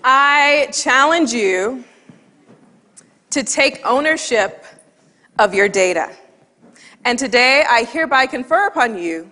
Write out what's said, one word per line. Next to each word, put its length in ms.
I 680
challenge 600
you 520
to 140
take 420
ownership 760
of 160
your 140
data. 420
And 120
today, 520
I 160
hereby 420
confer 400
upon 320
you 340